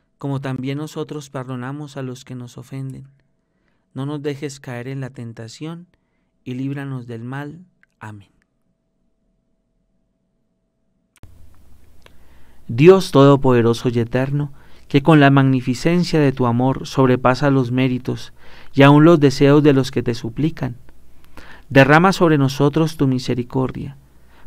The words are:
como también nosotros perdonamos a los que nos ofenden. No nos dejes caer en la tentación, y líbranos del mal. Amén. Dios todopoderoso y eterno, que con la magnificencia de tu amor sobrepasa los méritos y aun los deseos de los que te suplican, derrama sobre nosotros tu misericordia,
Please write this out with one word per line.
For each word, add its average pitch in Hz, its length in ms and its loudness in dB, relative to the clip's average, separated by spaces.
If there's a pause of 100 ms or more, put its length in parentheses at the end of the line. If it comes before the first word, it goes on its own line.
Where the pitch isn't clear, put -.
(180)
como 139 220 -6
también 135 380 -8
nosotros 151 520 -12
perdonamos 135 680 -12
a 139 60 -12
los 127 220 -14
que 127 100 -16
nos 123 240 -18
ofenden. 135 500 -14 (840)
No 131 120 -10
nos 147 160 -10
dejes 143 380 -10
caer 120 260 -12
en 135 140 -10
la 131 100 -12
tentación, 135 760 -16 (580)
y 123 100 -10
líbranos 135 520 -10
del 117 180 -14
mal. 147 400 -14 (340)
Amén. 104 320 -20 (4000)
Dios 175 420 4
todopoderoso 131 760 4
y 120 100 -2
eterno, 135 540 -4 (340)
que 139 160 0
con 156 180 6
la 139 100 6
magnificencia 139 880 0
de 139 120 2
tu 127 140 -2
amor 127 400 -2
sobrepasa 127 640 0
los 135 200 0
méritos 127 640 -4 (420)
y 135 80 6
aun 147 220 8
los 165 160 6
deseos 143 420 4
de 147 100 4
los 131 180 0
que 127 120 -4
te 117 120 -4
suplican, 123 600 -8 (920)
derrama 147 440 6
sobre 160 260 2
nosotros 143 580 0
tu 143 100 0
misericordia, 127 920 -4 (500)